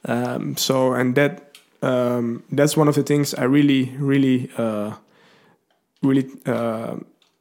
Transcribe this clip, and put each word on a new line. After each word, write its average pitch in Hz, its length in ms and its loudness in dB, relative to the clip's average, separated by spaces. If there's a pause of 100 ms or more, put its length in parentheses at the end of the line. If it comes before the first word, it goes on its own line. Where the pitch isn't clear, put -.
Um, 123 520 -4
so, 131 380 0
and 123 220 0
that, - 420 -2 (240)
um, 123 680 -2
that's 143 240 2
one 151 120 4
of 143 60 2
the 143 80 2
things 147 320 0
I 135 100 -4
really, 135 540 4
really, 135 580 2
uh, 107 360 -4 (1120)
really, 135 220 2 (200)
uh, 117 480 -4 (460)